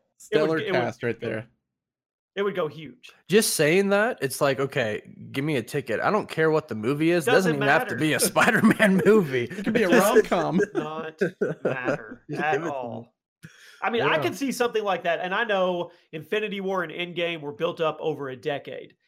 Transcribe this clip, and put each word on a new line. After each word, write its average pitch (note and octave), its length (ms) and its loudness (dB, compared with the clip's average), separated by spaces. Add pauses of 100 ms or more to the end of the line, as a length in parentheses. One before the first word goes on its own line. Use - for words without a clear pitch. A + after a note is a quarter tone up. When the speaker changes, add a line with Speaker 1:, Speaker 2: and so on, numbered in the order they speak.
(180)
Speaker 1:
stellar D#3 400 0
Speaker 2:
it - 140 -4
would, C3 80 2
Speaker 1:
cast A#2 220 -6
right A#2+ 140 -2
Speaker 2:
it - 60 -18
would, A#2 80 -6
Speaker 1:
there. A2+ 180 -8 (880)
Speaker 2:
it G3 60 -2
would G3+ 120 -2
go E3+ 140 -2
huge. D3 420 -16 (180)
Speaker 3:
Just G#3+ 260 4
saying F3+ 340 4
that, G3+ 320 2
it's - 220 -4
like, C3+ 180 2
okay, B2 420 -2 (300)
give C3+ 120 -4
me D3+ 120 -2
a A#2 60 -2
ticket. A2+ 380 -4
I D3 100 0
don't G3+ 180 -2
care D#3+ 220 0
what D#3 180 0
the A2+ 60 -8
movie C#3+ 360 0
is. E3+ 160 0
It A#3 60 0
Speaker 2:
Doesn't F3+ 220 4
Speaker 3:
doesn't - 20 -2
even C3+ 120 0
have D#3 200 4
to F3+ 60 -6
Speaker 2:
matter. - 20 -6
Speaker 3:
be D3+ 160 0
a A#2+ 80 0
<laughs> - 80 2
Spider-Man F#3+ 760 4
movie. D#3 400 4
Speaker 1:
It F#3 200 -8
could A#3 80 -2
be A3 120 2
a F3+ 60 2
Speaker 3:
Just G3 400 6
Speaker 1:
rom-com. E3 360 0
Speaker 2:
<laughs> - 80 -18
Not D#3 460 -6 (440)
matter B2+ 640 -4
Speaker 3:
<laughs> - 40 -16
Just C#3+ 120 -6
Speaker 2:
at D3+ 100 0
Speaker 3:
give - 100 -2
it - 40 -10
to D3+ 60 -4
Speaker 2:
all. A#2 300 -8
Speaker 3:
me. - 460 -20 (340)
Speaker 2:
I G3 80 -2
mean, A3+ 120 0
I C#4 140 2
Speaker 3:
Yeah. D#4 60 0
Speaker 2:
could - 140 -4
see C#4 160 -4
something A#3 320 -2
like F#3 200 0
that. E3 160 0
And F3+ 140 -4
I A3+ 100 0
know F#3 480 0 (200)
Infinity G3+ 480 -4
War F#3+ 240 -2
and D#3 80 -10
Endgame E3+ 480 -4
were C#3+ 120 -10
built E3 280 -4
up D#3 200 0
over C#3 280 -4
a C3 80 -10
decade. - 580 -8 (140)